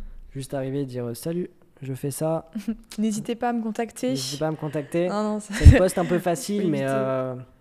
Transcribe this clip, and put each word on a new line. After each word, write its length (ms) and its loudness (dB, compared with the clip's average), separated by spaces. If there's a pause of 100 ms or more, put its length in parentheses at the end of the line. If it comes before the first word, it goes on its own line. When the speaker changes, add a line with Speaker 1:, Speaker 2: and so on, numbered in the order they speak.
(340)
Speaker 1:
juste 200 -8
arriver 280 -2
et 40 -2
dire, 200 -6
euh, « 80 -6
Salut, 360 -6 (320)
je 120 -6
fais 180 -4
ça. » 380 -2 (280)
Speaker 2:
<laughs> 200 -14
N'hésitez 380 -2
pas 140 -2
à 40 0
me 80 -2
contacter. 480 -4
Speaker 1:
N'hésitez 300 -4
pas 80 0
à 40 0
me 60 -4
contacter. 500 -2
Speaker 2:
Non, 160 -2
non, 160 -2
ça 140 -10
Speaker 1:
C'est 140 0
une 100 12
poste 200 4
un 80 2
peu 140 0
Speaker 2:
<laughs> 0 -
Speaker 1:
facile, 440 0
Speaker 2:
faut 40 2
Speaker 1:
mais, 120 2
Speaker 2:
éviter. 140 0
Speaker 1:
euh, 420 -2 (260)